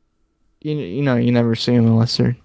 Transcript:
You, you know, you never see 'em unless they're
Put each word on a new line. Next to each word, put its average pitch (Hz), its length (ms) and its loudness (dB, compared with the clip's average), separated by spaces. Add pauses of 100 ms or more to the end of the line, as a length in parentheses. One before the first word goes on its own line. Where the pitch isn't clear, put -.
(600)
You, 151 160 -6
you 113 240 -6
know, 135 140 0
you 120 160 0
never 117 240 0
see 123 200 -2
'em 117 100 4
unless 113 320 2
they're 123 280 0